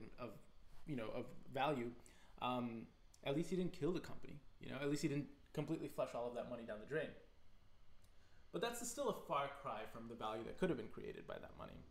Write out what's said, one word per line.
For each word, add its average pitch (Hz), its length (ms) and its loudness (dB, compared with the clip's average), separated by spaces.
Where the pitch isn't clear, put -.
of, 120 100 -4
you 151 100 0
know, 110 180 2
of 123 120 0
value. 131 360 6
Um, 120 420 2
at 139 100 6
least 170 140 4
he 190 60 6
didn't 180 180 4
kill 156 180 4
the 170 80 4
company, - 400 -2
you - 80 -6
know? 123 120 -2
At 143 80 4
least 147 120 6
he 160 60 4
didn't 147 200 4
completely 156 340 2
flush - 260 2
all 120 140 2
of 120 80 0
that 113 140 -2
money 117 140 -4
down 110 160 -4
the 107 60 -8
drain. 139 240 2
But 175 80 2
that's 240 260 2
still 277 220 4
a - 180 0
far 139 220 4
cry 117 200 -2
from 113 160 -8
the 117 80 -6
value 110 300 0
that 107 120 -4
could 180 120 6
have 143 80 4
been 107 100 -2
created - 400 -6
by - 60 -4
that - 240 -6
money. - 160 -8